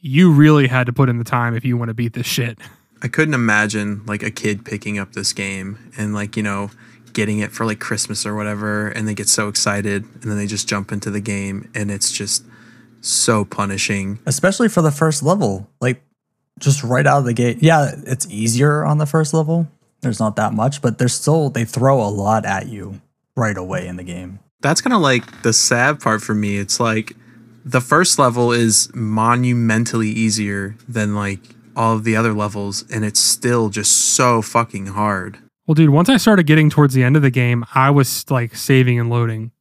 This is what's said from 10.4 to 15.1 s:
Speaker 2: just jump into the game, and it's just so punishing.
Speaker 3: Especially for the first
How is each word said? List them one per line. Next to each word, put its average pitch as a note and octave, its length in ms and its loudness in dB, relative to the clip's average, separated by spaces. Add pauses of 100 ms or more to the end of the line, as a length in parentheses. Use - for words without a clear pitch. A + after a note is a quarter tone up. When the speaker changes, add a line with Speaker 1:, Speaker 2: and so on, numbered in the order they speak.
Speaker 2:
just G2+ 220 -6
jump G2+ 240 -6
into G#2 180 -8
the G#2 100 -6
game, G2 540 -8
and G#2 160 -4
it's G2+ 220 -4
just - 320 -6 (560)
so - 440 0
punishing. G2 800 -4
Speaker 3:
Especially G3 440 0
for F#3 140 2
the D#3 100 2
first D3+ 300 0